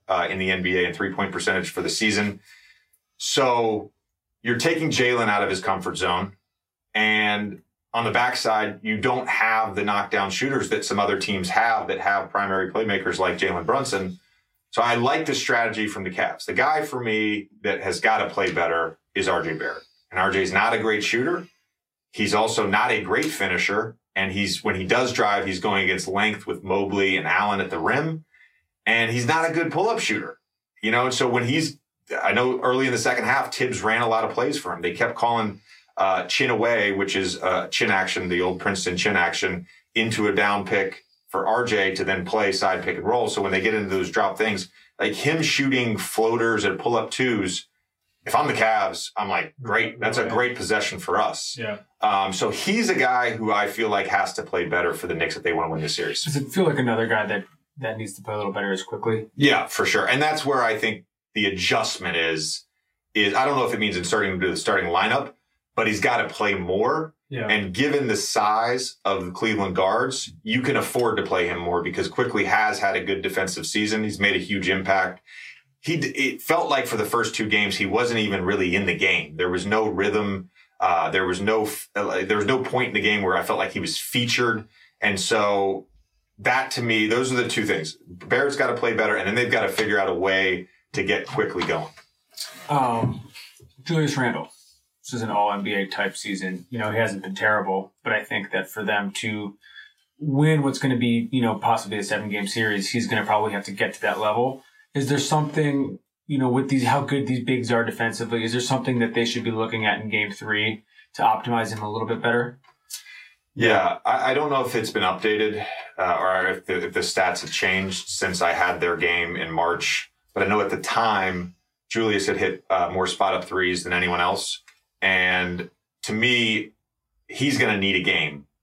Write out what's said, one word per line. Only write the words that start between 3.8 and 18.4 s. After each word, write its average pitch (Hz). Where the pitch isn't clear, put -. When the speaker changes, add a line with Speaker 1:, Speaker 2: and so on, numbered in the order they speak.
Speaker 1:
you're 117
taking 160
Jalen 123
out 104
of 98
his 92
comfort 92
zone. 92
And 107
on 117
the 104
backside, 110
you 107
don't 127
have 110
the 104
knockdown 101
shooters 131
that 107
some 101
other 101
teams 95
have 110
that 95
have 98
primary 95
playmakers 95
like 92
Jalen 90
Brunson. 90
So -
I 120
like 139
the 139
strategy 110
from 101
the 92
Cavs. -
The -
guy 151
for 127
me 107
that 104
has 92
gotta 104
play 95